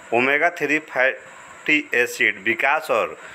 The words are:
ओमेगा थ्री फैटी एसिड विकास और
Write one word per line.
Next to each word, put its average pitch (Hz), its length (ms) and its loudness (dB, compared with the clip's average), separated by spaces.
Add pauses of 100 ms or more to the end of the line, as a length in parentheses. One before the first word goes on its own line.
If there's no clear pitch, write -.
(140)
ओमेगा 143 360 2
थ्री 151 280 -2
फैटी - 1160 -2
एसिड 117 480 0
विकास 135 480 0
और 92 280 0 (160)